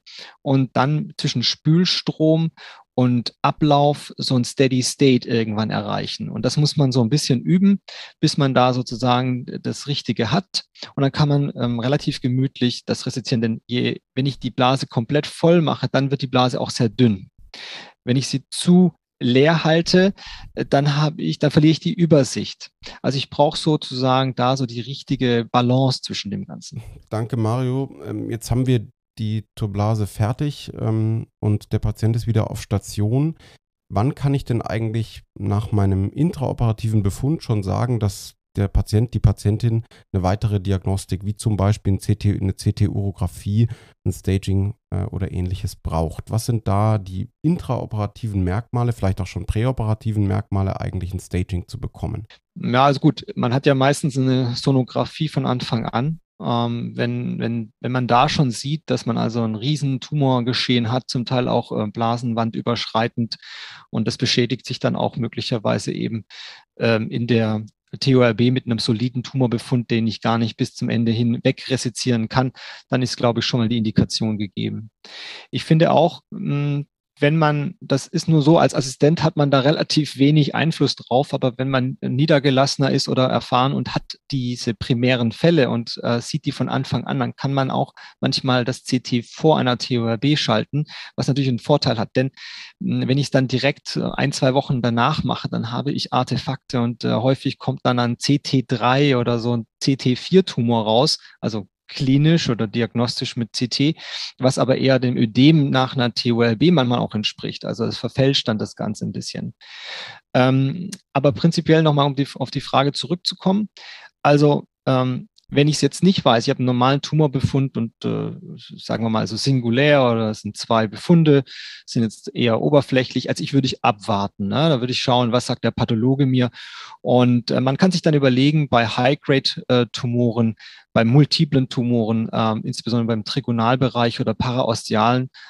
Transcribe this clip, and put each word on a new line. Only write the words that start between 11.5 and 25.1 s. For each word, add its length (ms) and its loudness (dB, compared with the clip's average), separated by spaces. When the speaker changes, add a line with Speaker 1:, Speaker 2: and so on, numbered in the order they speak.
Speaker 1:
ähm, 240 -2
relativ 420 -2
gemütlich 640 -2
das 200 -4
resezieren. 360 -2
Denn 240 -2
je, 340 -4
wenn 100 0
ich 140 -4
die 120 -6
Blase 360 0
komplett 380 -2
voll 360 2
mache, 300 -2
dann 200 0
wird 100 -2
die 60 -6
Blase 320 0
auch 100 -4
sehr 200 0
dünn. 400 2
Wenn 120 2
ich 100 -2
sie 220 -4
zu 440 4
leer 400 4
halte, 500 4
äh, 100 -6
dann 320 2
hab 220 0
ich, 200 -4
dann 120 2
verliere 200 6
ich 80 0
die 140 -2
Übersicht. 800 2
Also 160 -2
ich 120 -6
brauch 260 2
sozusagen 800 -2
da 220 0
so 80 -2
die 160 -8
richtige 680 -2